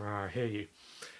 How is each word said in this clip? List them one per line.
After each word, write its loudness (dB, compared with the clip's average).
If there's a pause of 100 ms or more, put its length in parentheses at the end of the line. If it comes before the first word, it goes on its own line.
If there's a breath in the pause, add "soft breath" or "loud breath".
Ah, 2
I 2
hear 4
you. 2 (520 loud breath)